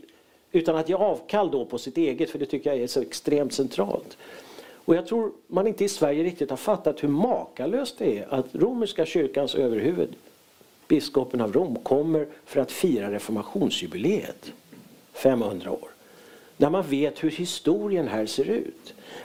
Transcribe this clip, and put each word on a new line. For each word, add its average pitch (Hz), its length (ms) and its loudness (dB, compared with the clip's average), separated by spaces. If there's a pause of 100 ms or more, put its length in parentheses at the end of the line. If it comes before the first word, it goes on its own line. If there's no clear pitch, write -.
(520)
utan 165 240 4
att 160 120 0
ge 185 60 2
avkall 196 560 2
då 131 140 0
på 120 140 -8
sitt - 180 -8
eget, 160 340 2
för 143 80 -8
det 143 80 -2
tycker 139 240 -2
jag 127 120 0
är 123 40 -2
så 131 140 0
extremt 143 520 0
centralt. - 640 -2 (720)
Och 165 80 8
jag 180 100 -2
tror 220 260 0 (140)
man 185 200 2
inte 202 180 0
i 202 40 2
Sverige 156 360 2
riktigt 175 260 -2
har 131 60 -4
fattat 165 460 0
hur 147 60 2
makalöst 185 880 0
det 135 200 0
är 101 160 -6
att 131 200 0
romerska 233 520 0
kyrkans 143 480 0
överhuvud, 117 540 0 (800)
biskopen 131 540 2
av 104 120 0
Rom, 143 300 2
kommer 151 440 2 (180)
för - 160 0
att 123 120 0
fira 110 380 2
reformationsjubileet, 107 1400 -4 (600)
femhundra 110 580 0
år. - 180 -8 (680)
När 143 140 4
man 185 200 2
vet 143 340 0
hur 156 60 2
historien 175 800 0
här 110 180 -2
ser 202 240 -2
ut. - 440 -4 (300)